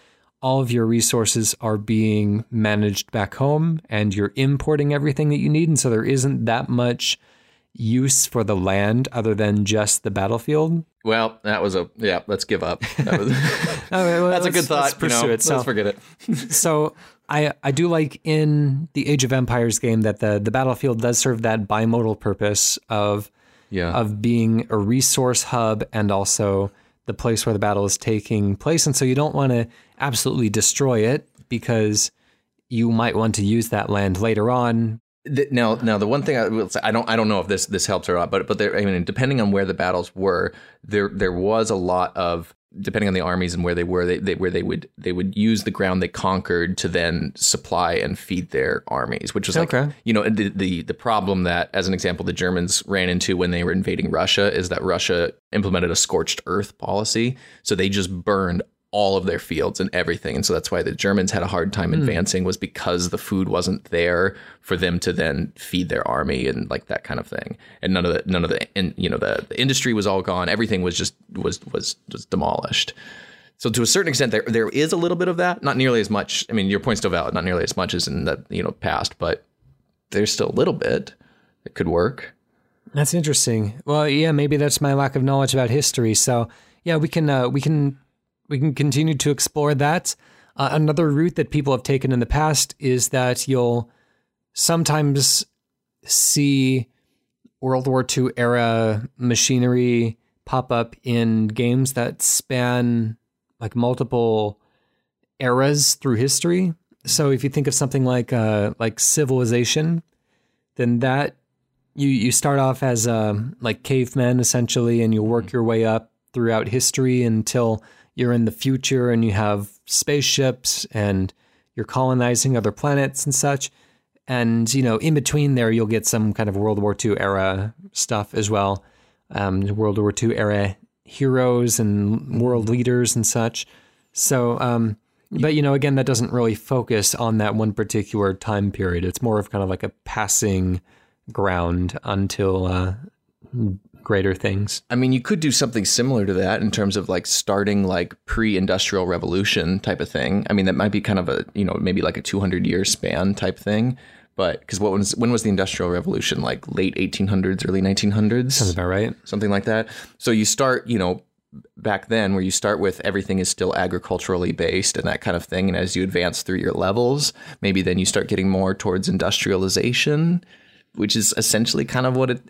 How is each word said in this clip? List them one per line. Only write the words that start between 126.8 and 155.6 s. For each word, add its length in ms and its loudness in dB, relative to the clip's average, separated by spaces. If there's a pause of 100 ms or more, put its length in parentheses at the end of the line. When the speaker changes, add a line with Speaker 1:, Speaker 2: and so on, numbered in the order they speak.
Speaker 1:
War 140 2
Two 240 0
era 560 0 (180)
stuff 420 -4
as 160 0
well. 340 0 (460)
Um, 380 0
World 300 0
War 140 2
Two 220 0
era 420 0 (280)
heroes 760 2
and 640 0
world 260 0
leaders 480 2
and 100 0
such. 400 -2 (460)
So, 480 0
um, 380 0 (320)
but, 240 0
you 80 2
know, 120 4
again, 200 2
that 120 2
doesn't 260 0
really 220 2
focus 600 0
on 240 0
that 160 2
one 180 0
particular 640 -2
time 380 -2
period. 320 -2
It's 180 -4
more 160 2
of 120 -4
kind 140 -2
of 60 -2
like 120 -4
a 60 -4 (160)
passing 800 0 (500)
ground 720 0
until, 640 0
uh, 280 0 (1080)
greater 320 2
things. 560 -2
Speaker 2:
I 40 -2
mean, 180 2
you 80 2
could 200 -2
do 120 0
something 320 0
similar 420 0
to 80 2
that 280 0
in 80 2
terms 260 0
of, 120 -2
like, 180 -2
starting, 580 0
like, 300 -2 (120)
pre-industrial 800 0
revolution 760 0
type 200 -2
of 80 -4
thing. 400 -2
I 60 0
mean, 120 2
that 80 2
might 180 0
be 80 0
kind 180 0
of 100 -2
a, 160 -2 (100)
you 100 0
know, 160 0
maybe, 220 0
like, 140 0
a 60 -8
two 180 -2
hundred 260 0
year 180 2
span 500 0
type 240 -4
thing. 380 0 (380)
But 340 -2
'cause 100 -6
what 140 2
was, 240 0
when 160 2
was 100 2
the 60 0
Industrial 420 0